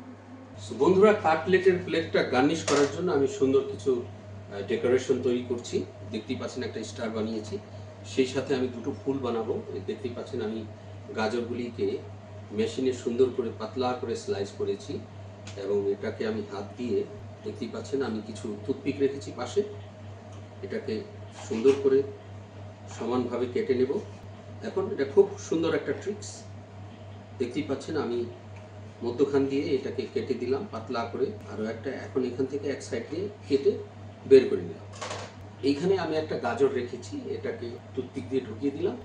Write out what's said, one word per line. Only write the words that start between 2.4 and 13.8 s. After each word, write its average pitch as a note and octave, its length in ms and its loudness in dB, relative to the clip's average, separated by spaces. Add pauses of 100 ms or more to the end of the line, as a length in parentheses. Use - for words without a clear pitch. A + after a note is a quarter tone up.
করার C#3+ 220 6 (100)
জন্য E3+ 160 0
আমি C#3 160 6
সুন্দর C3+ 320 4
কিছু, C3+ 420 0
আহ, - 680 -12
ডেকোরেশন B2 540 4
তৈরি B2 260 2
করছি। - 360 -2 (280)
দেখতেই A2+ 240 -4
পাচ্ছেন, A#2 260 -6
একটা A2 200 -6
স্টার A2 280 -6
বানিয়েছি, G#2+ 480 -2 (480)
সেই C3 200 4
সাথে C3 280 0
আমি B2+ 140 2
দুটো A#2 260 -4 (100)
ফুল C3+ 140 0
বানাবো। A2+ 440 0 (120)
এই G2+ 120 -4
দেখতেই A2 300 -4
পাচ্ছেন, A#2+ 260 -4
আমি A2 220 -2 (520)
গাজরগুলিকে A2+ 840 -2 (540)
মেশিনে A2+ 400 2
সুন্দর B2 340 4 (100)
করে A2+ 220 0
পাতলা B2 420 0